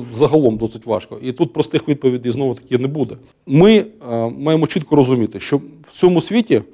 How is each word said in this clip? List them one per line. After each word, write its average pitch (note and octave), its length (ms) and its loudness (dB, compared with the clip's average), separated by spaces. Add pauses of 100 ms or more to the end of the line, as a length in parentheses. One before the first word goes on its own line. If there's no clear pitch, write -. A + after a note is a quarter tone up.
(120)
взагалом C#3 440 2
досить A2 300 -8
важко. A2 360 -6
І B2+ 100 -8
тут D3 200 -2
простих D3+ 360 -4
відповідей B2+ 440 -2
знову-таки B2+ 460 -4
не C3 100 -2
буде. C#3+ 280 -6 (300)
Ми, E3+ 300 6
е, G3+ 80 2 (540)
маємо D#3 280 0
чітко D3+ 300 -2
розуміти, B2 440 2
що - 160 -4
в - 420 -10
цьому F3+ 220 4
світі F#3 420 0 (120)